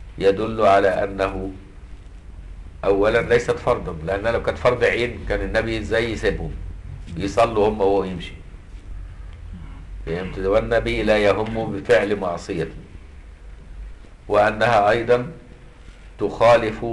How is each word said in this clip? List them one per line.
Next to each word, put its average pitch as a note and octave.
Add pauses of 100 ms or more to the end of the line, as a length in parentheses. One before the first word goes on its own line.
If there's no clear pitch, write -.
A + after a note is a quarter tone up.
(180)
يدل G#2+
على G2+
أنه F#2+ (1300)
أولًا G#2
ليست A#2+
فرضا، G#2 (100)
لأن G2+
لو A2
كانت -
فرض B2
عين A2+
كان G2+
النبي A2
إزاي A2+
يسيبهم F#2 (640)
يصلوا G#2+
هم G#2
وهو G2
يمشي؟ F#2 (1700)
فهمت؟ F2+
والنبي A2+
لا G#2+
يهم G#2+
بفعل G#2
معصية، E2+ (1600)
وأنها G#2+
أيضًا A#2+ (880)
تخالف A2+